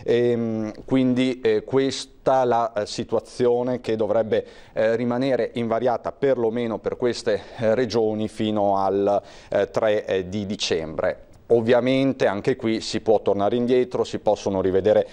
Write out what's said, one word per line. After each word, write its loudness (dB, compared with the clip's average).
Ehm, 0
quindi, 0
eh, 0
questa 0
la, 0
eh, -2
situazione -2
che -4
dovrebbe, 0
eh, 2
rimanere -2
invariata -2
perlomeno 0
per -6
queste, -2
eh, 2
regioni 0
fino 0
al, 2
eh, 0
tre, 0
eh, -2
di -6
dicembre. -4
Ovviamente 2
anche -2
qui -2
si -6
può 2
tornare 0
indietro, 0
si -8
possono -2
rivedere 2